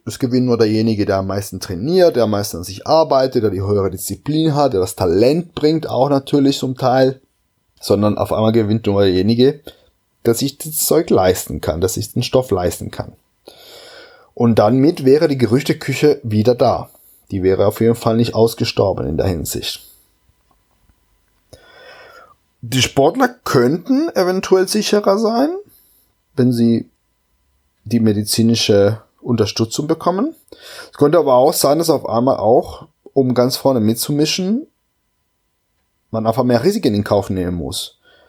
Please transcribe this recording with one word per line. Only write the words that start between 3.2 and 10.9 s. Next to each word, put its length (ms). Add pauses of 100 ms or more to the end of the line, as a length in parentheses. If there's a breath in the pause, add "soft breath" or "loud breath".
der 60
die 120
höhere 280
Disziplin 640
hat, 160
der 80
das 160
Talent 580
bringt, 320
auch 220
natürlich 500
zum 180
Teil. 440 (600)
Sondern 380
auf 140
einmal 200
gewinnt 340
nur 160
derjenige, 580 (640 loud breath)
der 80
sich 240
das 260
Zeug 240